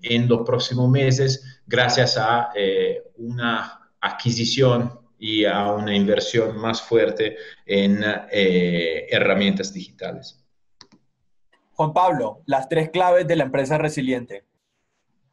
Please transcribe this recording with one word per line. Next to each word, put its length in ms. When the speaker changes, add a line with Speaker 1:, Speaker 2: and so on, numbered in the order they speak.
Speaker 1:
en 280
los 160
próximos 440
meses 760
gracias 520
a, 380
eh, 480
una 840
adquisición 1000
y 240
a 300
una 200
inversión 640
más 240
fuerte 540
en, 360
eh, 800
herramientas 640
digitales. 680
Speaker 2:
Juan 180
Pablo, 540
las 240
tres 220
claves 360
de 80
la 80
empresa 340
resiliente. 680